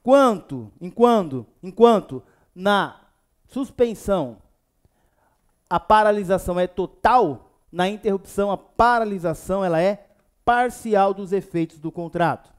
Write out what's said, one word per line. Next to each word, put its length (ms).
Quanto, 760
enquanto, 640
enquanto 640
na 460
suspensão 920
a 120
paralisação 760
é 80
total, 840
na 200
interrupção 640
a 60
paralisação 1080
ela 160
é 260
parcial 680
dos 200
efeitos 440
do 140
contrato. 680